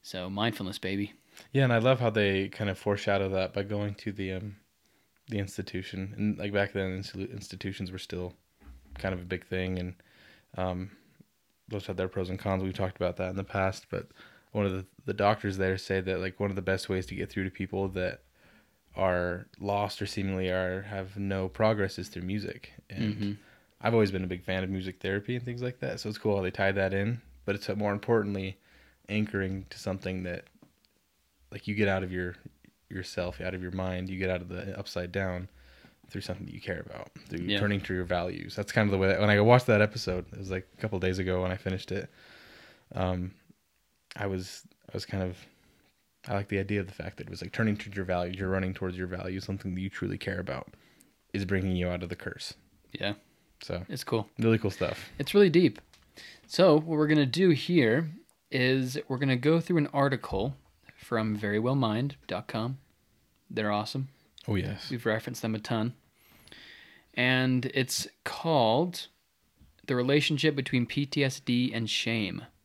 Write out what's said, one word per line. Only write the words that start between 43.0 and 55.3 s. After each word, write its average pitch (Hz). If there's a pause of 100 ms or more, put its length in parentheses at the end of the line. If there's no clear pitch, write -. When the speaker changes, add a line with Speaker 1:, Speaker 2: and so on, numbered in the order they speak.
Speaker 2:
I 104
was, 92 (220)
I -
was 98
kind 95
of, 90 (880)
I 104
like 101
the 101
idea 101
of 95
the 98
fact -
that -
it -
was, 92
like, 95
turning 107
to -
your 98
values, 90
you're 92
running 95
towards 92
your 92
values, 92
something 98
that 92
you 95
truly 98
care 95
about 67 (640)
is 98
bringing 92
you 90
out 90
of 87
the 90
curse. - (400)
Speaker 1:
Yeah. 101 (480)
Speaker 2:
So 87
Speaker 1:
It's 131
cool. 113 (120)
Speaker 2:
really 113
cool 107
stuff. -
Speaker 1:
It's -